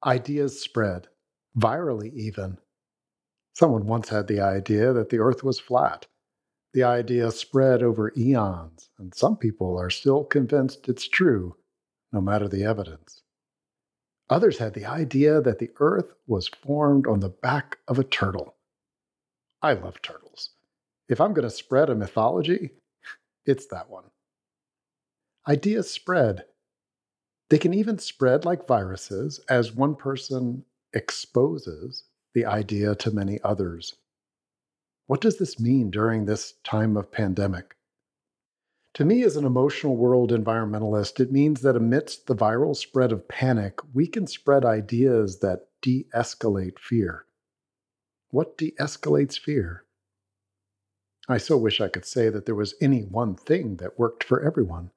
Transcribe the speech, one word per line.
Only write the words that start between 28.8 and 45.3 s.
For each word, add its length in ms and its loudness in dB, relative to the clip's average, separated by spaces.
as 220 2
one 240 0
person 680 -6
exposes 1080 -4
the 140 0
idea 500 -2
to 140 -4
many 340 -4
others. 500 -4
What 140 0
does 160 2
this 240 -6
mean 300 2
during 340 0
this 280 -4
time 320 0
of 160 -6
pandemic? 640 -4
To 100 0
me, 180 4
as 140 2
an 80 -2
emotional 520 2
world 340 4
environmentalist, 920 0
it 100 2
means 300 2
that 160 4
amidst 500 0
the 80 0
viral 400 0
spread 380 0
of 160 -6
panic, 500 0
we 140 0
can 200 -4
spread 380 2
ideas 760 2